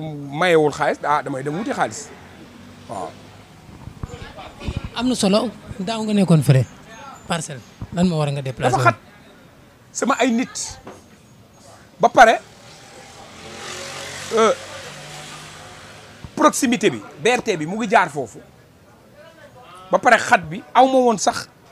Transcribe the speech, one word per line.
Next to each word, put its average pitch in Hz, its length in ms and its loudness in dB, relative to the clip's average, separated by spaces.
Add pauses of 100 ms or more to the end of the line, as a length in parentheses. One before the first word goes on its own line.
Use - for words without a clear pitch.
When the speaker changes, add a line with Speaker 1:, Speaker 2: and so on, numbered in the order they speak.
(320)
Speaker 1:
mayewul 156 420 4
xaalis, 147 300 -2
ah, 147 180 0
damay 135 220 -6
dem 147 140 -6
wuti 254 160 -4
xaalis. 143 340 -6 (840)
Waaw. 95 200 -10 (1900)
Speaker 2:
Am 240 140 -2
na 240 60 0
solo, 214 340 2 (300)
daaw 220 240 -4
nga 214 100 -2
nekkoon 170 300 6
fële, 131 220 6 (600)
Parcelles. 156 340 -6 (320)
Lan 185 140 2
moo 165 120 0
war 151 80 0
a 143 40 -2
nga 143 100 -6
déplacé 131 300 -2
Speaker 1:
Dafa 370 60 2
Speaker 2:
wu? - 60 2
Speaker 1:
xat. 339 120 4 (960)
Sama 240 280 -2
ay 262 120 4
nit. - 480 -4 (1200)
Ba - 100 6
pare, 233 280 8 (2000)
euh, 220 180 4 (1800)
proximité 254 540 4
bi, 113 120 -4 (180)
B 147 80 -2
R 240 140 2
T 196 160 -2
bi 151 80 -6
mu 185 120 -6
ngi 226 120 -4
jaar 196 200 4
foofu. 135 300 -10 (1500)
Ba 185 60 4
pare 233 200 4
xat 220 280 2
bi, 165 160 -10 (120)
aw 247 120 6
ma 262 140 4
woon 233 180 4
sax, - 300 -2 (240)